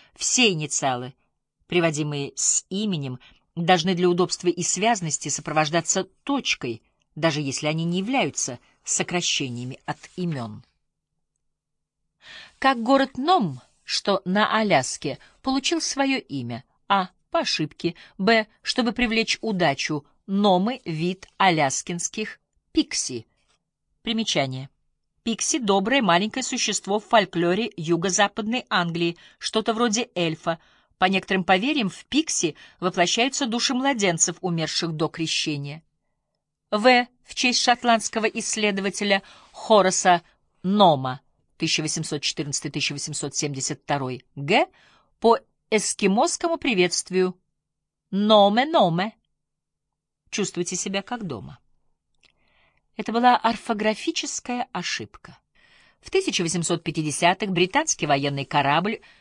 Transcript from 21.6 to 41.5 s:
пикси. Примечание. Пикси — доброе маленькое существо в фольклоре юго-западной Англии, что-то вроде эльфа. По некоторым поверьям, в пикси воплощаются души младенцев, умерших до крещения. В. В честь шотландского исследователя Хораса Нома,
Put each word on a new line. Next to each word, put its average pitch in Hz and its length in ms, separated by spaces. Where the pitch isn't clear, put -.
пикси. - 540
Примечание. 139 640
Пикси — 226 380
доброе 226 420
маленькое 202 400
существо 214 560
в - 80
фольклоре 190 720
юго-западной 196 920
Англии, 170 460
что-то 220 340
вроде 226 440
эльфа. 165 420
По - 60
некоторым 190 400
поверьям, 214 460
в - 160
пикси 240 500
воплощаются 202 640
души 233 280
младенцев, 202 640
умерших 165 520
до 156 160
крещения. 151 720
В. 240 360
В - 100
честь 247 280
шотландского 233 640
исследователя 202 960
Хораса 185 680
Нома, 156 580